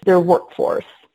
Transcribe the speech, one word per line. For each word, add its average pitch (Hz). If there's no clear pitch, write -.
their 185
workforce. -